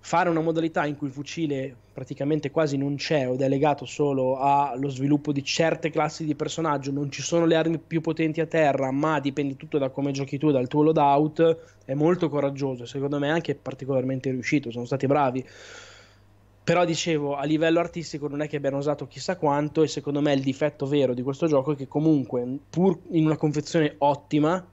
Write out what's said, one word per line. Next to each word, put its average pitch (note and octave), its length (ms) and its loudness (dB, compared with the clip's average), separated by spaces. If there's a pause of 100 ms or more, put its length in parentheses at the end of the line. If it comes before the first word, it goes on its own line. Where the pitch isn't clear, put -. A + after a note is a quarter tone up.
fare F3 280 2
una D#3+ 140 2
modalità E3 420 0
in D3 120 -4
cui D3 100 -6
il B2+ 80 -6
fucile C#3 600 -4 (200)
praticamente C#3 560 -4
quasi D3+ 260 0
non C#3 200 -2
c'è C#3 300 0
o B2+ 120 -2
è C3+ 100 2
legato C#3 380 2
solo C3+ 500 0
allo C#3 540 0
sviluppo C#3+ 420 0
di C#3 100 -2
certe D#3+ 460 0
classi D#3 380 -2
di D3+ 80 -2
personaggio, C#3+ 580 -4
non C#3+ 180 -4
ci C#3 120 -10
sono E3+ 240 2
le E3 100 4
armi D#3+ 220 0
più D#3+ 240 -4
potenti D#3+ 400 -2
a D#3 40 -2
terra, C#3 440 2
ma D3 280 0
dipende C#3 380 -2
tutto D#3 220 -4
da C3+ 100 0
come C#3 220 -4
giochi C#3 260 -6
tu D3+ 140 2
e - 20 4
dal B2 160 2
tuo D3+ 140 2
loadout, D#3 920 4 (100)
è C3 80 -4
molto E3 340 2
coraggioso C#3 540 -2
e A#2+ 40 -14
secondo C#3 320 -4
me C#3+ 120 0
anche D#3+ 240 0
particolarmente C3 760 -4
riuscito, C3 400 -2
sono A#2+ 140 -8
stati C3+ 220 -4
bravi. C3 400 0 (1200)
Però F3 220 4
dicevo, D3 500 -2
a C#3 80 -6
livello D#3+ 340 2
artistico E3 480 -6
non C#3+ 140 -6
è D3+ 80 -4
che D3+ 80 -8
abbiano C#3 220 -2
usato C#3+ 280 -2
chissà F3+ 300 -6
quanto D3 460 2
e D3 40 4
secondo C#3+ 360 -4
me D3 100 4
il C#3 80 2
difetto C#3 460 -2
vero C3+ 260 2
di B2 80 -4
questo C3+ 260 -2
gioco D3 260 2
è C#3+ 40 -2
che C3 100 -10
comunque, C#3 720 0 (120)
pur F3+ 300 2 (100)
in D#3+ 160 4
una D3+ 100 2
confezione D3 640 0
ottima D3+ 760 0